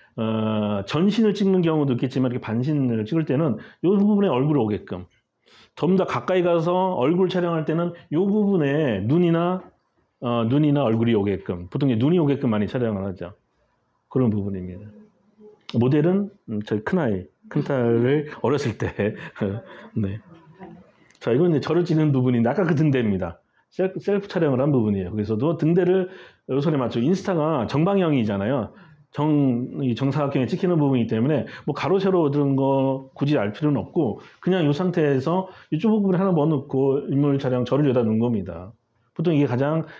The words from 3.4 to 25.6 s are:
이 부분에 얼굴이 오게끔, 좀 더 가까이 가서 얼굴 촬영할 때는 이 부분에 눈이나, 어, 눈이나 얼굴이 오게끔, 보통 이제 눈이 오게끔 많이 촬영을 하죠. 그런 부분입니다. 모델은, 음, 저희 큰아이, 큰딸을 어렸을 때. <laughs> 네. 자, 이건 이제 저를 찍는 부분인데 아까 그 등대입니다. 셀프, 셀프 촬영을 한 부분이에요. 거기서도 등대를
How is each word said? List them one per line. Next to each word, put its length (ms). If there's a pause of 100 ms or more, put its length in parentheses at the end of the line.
이 40
부분에 420
얼굴이 300
오게끔, 460 (720)
좀 220
더 80
가까이 360
가서 520
얼굴 360
촬영할 360
때는 260 (200)
이 40
부분에 840
눈이나, 600 (600)
어, 240
눈이나 380
얼굴이 300
오게끔, 560
보통 200
이제 100
눈이 180
오게끔 320
많이 180
촬영을 400
하죠. 260 (760)
그런 220
부분입니다. 560 (920)
모델은, 520 (200)
음, 160
저희 200
큰아이, 400 (240)
큰딸을 800 (120)
어렸을 360
때. 380 (200)
<laughs> 600
네. 240 (1000)
자, 140
이건 180
이제 80
저를 240
찍는 300
부분인데 360
아까 140
그 120
등대입니다. 640 (280)
셀프, 300
셀프 300
촬영을 320
한 100
부분이에요. 400
거기서도 460
등대를 520 (420)